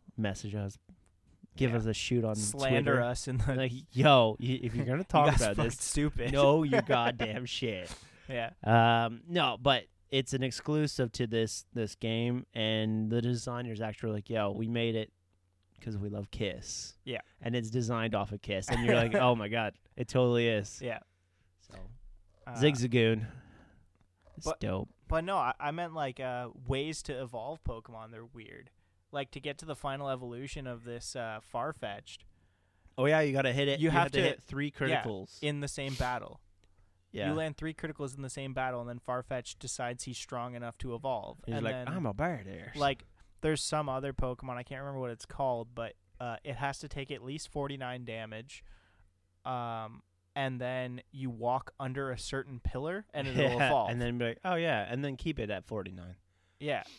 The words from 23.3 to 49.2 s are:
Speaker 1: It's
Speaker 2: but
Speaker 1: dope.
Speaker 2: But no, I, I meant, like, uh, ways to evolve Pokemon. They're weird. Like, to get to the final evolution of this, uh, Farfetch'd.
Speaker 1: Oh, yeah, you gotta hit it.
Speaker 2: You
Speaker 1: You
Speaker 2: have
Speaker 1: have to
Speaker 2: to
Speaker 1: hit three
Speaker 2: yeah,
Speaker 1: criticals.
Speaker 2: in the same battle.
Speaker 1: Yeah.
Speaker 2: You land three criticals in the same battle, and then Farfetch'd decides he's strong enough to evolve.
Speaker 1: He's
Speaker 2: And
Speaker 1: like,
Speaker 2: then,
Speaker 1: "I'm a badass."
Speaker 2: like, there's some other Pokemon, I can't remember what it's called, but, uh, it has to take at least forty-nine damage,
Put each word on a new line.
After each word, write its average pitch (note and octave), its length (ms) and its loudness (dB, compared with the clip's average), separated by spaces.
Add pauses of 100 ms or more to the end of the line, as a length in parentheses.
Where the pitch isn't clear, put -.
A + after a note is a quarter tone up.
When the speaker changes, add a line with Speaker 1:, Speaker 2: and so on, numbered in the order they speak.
Speaker 1:
It's D#3 100 -12
Speaker 2:
but - 140 -2
Speaker 1:
dope. F#2+ 280 -2 (200)
Speaker 2:
But E3 160 2
no, G3 120 0
I, B2+ 220 2
I D3 120 -2
meant, E3 240 -4
like, C#3+ 260 -4
uh, B2 280 -4 (180)
ways C#3+ 380 -2
to C3 180 -6
evolve B2 420 -8
Pokemon. A2+ 460 -8
They're A2+ 140 -16
weird. A#2 460 -18 (420)
Like, C#3 200 -2
to C#3 80 -12
get C#3+ 180 -6
to - 60 -16
the D#3 120 -8
final C#3 320 -4
evolution B2+ 580 -6
of A#2+ 180 -8
this, A#2+ 320 -10
uh, A2+ 220 -4 (160)
Farfetch'd. A#2 720 -6 (720)
Speaker 1:
Oh, C3 80 4
yeah, D#3 140 6
you D3 120 2
gotta C3+ 200 2
hit C#3 160 2
it. C#3 100 2
Speaker 2:
You D3 60 2
Speaker 1:
You D#3+ 80 6
Speaker 2:
have E3+ 120 6
Speaker 1:
have C3+ 80 -2
to C#3 80 0
Speaker 2:
to F3+ 80 4
Speaker 1:
hit - 140 -4
three C#3+ 360 -6
Speaker 2:
yeah, C3 260 0
Speaker 1:
criticals. G2 380 -8
Speaker 2:
in D3 180 -2
the C#3+ 80 -4
same C3+ 260 -6
battle. B2 460 -4 (720)
Speaker 1:
Yeah. G2+ 160 -2
Speaker 2:
You D3+ 60 0
land D#3 220 -2
three D#3 160 -6
criticals D3 440 -8
in C#3 60 -10
the C3 60 -6
same C3+ 240 -8
battle, B2+ 280 -2
and A#2+ 100 -8
then A#2+ 80 -10
Farfetch'd B2 600 -6
decides B2 460 -6
he's B2 140 -8
strong B2 360 -8
enough A#2+ 240 -10
to B2 160 -6
evolve. B2 520 -4
Speaker 1:
He's A2+ 80 -2
Speaker 2:
And A2 100 -2
Speaker 1:
like, A2 100 0
Speaker 2:
then, B2+ 140 -8
Speaker 1:
"I'm E3 160 -2
a G#2+ 80 0
badass." G2+ 640 -4
Speaker 2:
like, C#3 300 0 (340)
there's D#3 220 2
some D3+ 260 0
other C3+ 240 -2
Pokemon, B2+ 440 -2
I B2 80 -8
can't C3+ 160 -10
remember C#3 200 -6
what B2 100 -4
it's A2+ 140 -10
called, A#2+ 500 -2
but, A#2 200 -6 (260)
uh, A#2+ 240 -6
it C3+ 120 -6
has C#3 240 -4
to D3+ 80 -12
take C3+ 220 -10
at A#2+ 140 -10
least C#3 240 -8
forty-nine C3+ 560 -6
damage, A2+ 600 -10 (800)